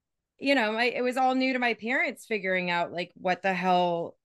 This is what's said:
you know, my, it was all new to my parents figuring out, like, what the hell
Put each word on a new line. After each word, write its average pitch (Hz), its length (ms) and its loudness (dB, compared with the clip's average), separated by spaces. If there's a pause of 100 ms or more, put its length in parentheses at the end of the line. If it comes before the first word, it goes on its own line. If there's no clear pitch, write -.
(380)
you 277 160 2
know, 220 180 2
my, 220 120 0
it 240 160 0
was 247 160 -2
all 262 180 2
new 262 200 2
to 254 40 -2
my 247 160 0
parents 262 520 -4
figuring 185 440 -2
out, 175 220 0
like, 170 220 -6
what 180 280 -2
the 190 120 0
hell 175 720 0